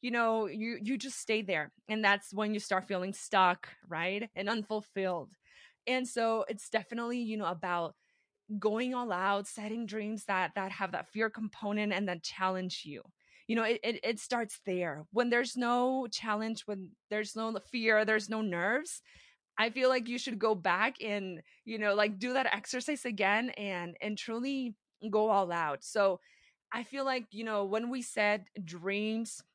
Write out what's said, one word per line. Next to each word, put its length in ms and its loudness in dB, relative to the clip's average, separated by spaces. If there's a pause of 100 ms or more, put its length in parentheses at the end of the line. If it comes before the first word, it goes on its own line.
You 100 -4
know, 360 4
you, 360 -4
you 160 -2
just 220 -8
stay 220 0
there. 280 -2 (180)
And 160 -2
that's 300 4
when 180 0
you 60 0
start 300 0
feeling 240 -2
stuck, 560 4 (180)
right? 480 -2
And 140 -4
unfulfilled. 880 -2 (520)
And 220 0
so 400 2
it's 200 -8
definitely, 500 -2
you 180 -2
know, 100 -2
about 480 -2 (640)
going 360 2
all 180 -2
out, 340 2
setting 400 -6
dreams 380 -4
that, 320 0
that 160 -2
have 180 -2
that 180 -4
fear 220 0
component 640 -2
and 160 0
that 160 -4
challenge 600 -2
you. 180 -10 (460)
You 60 0
know, 80 2
it, 220 2
it, 180 -2
it 160 -2
starts 480 -6
there. 460 -2
When 180 2
there's 260 2
no 540 2
challenge, 560 -2
when 240 -8 (200)
there's 260 -2
no 200 -4 (140)
fear, 340 6
there's 240 2
no 120 -2
nerves, 640 0 (540)
I 140 4
feel 180 4
like 200 4
you 100 -2
should 220 -4
go 160 4
back 460 2
and, 400 -4 (220)
you 140 -6
know, 160 4
like, 240 4
do 140 -2
that 200 2
exercise 520 -4
again 460 2
and, 500 -6
and 180 -4
truly 560 -4 (340)
go 220 4
all 220 4
out. 320 0
So 360 2 (520)
I 100 -4
feel 220 -4
like, 260 0
you 140 -8
know, 200 0
when 240 0
we 140 -2
set 460 0 (140)
dreams 800 -4 (120)